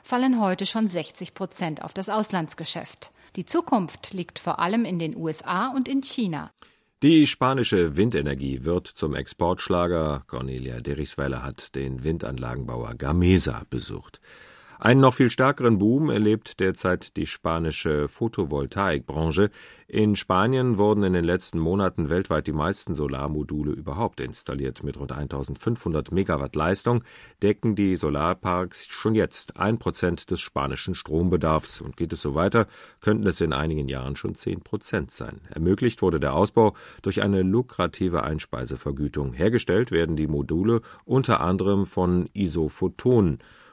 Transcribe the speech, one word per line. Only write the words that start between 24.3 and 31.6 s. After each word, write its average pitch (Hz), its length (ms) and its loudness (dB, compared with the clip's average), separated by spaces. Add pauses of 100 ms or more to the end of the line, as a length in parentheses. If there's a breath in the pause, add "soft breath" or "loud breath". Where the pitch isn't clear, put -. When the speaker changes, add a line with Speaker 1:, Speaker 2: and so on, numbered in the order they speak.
Speaker 2:
Mit 69 160 -8
rund 69 120 -8
eintausendfünfhundert 71 1000 -4
Megawatt 80 440 -2
Leistung 101 480 0 (400 loud breath)
decken 104 320 2
die 95 200 2
Solarparks 87 920 -2
schon - 260 -2
jetzt - 460 -2
ein 107 180 2
Prozent 85 540 -2
des 87 100 -2
spanischen 69 540 -4
Strombedarfs. 80 840 0